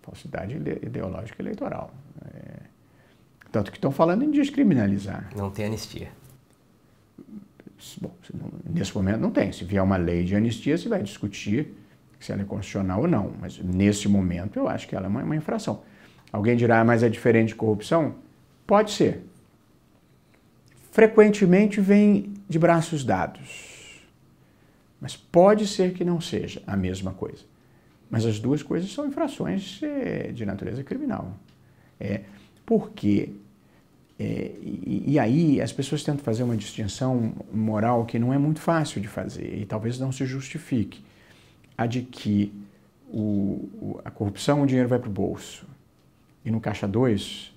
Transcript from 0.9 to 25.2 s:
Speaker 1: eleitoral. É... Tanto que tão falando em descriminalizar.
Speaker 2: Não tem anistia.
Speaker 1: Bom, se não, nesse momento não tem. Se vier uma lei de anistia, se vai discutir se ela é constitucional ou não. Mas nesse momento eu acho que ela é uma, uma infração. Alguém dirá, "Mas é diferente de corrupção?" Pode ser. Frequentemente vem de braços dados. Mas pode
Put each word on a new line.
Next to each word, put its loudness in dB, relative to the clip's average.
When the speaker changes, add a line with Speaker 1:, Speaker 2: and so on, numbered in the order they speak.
Speaker 1:
eleitoral. -8
É... -18
Tanto -2
que -18
tão 2
falando 2
em 2
descriminalizar. 2
Speaker 2:
Não -4
tem -6
anistia. -8
Speaker 1:
Bom, -10
se -16
não, -10
nesse -4
momento 0
não 0
tem. 2
Se -12
vier 0
uma 4
lei 0
de 0
anistia, 0
se -6
vai 0
discutir -4
se -12
ela -4
é -4
constitucional -4
ou 2
não. 0
Mas -12
nesse 2
momento 2
eu 0
acho -6
que -10
ela -4
é -4
uma, -2
uma -2
infração. -4
Alguém 2
dirá, 6
"Mas 6
é 6
diferente 4
de -6
corrupção?" 0
Pode 4
ser. 2
Frequentemente 6
vem 6
de 0
braços 4
dados. -2
Mas -12
pode 6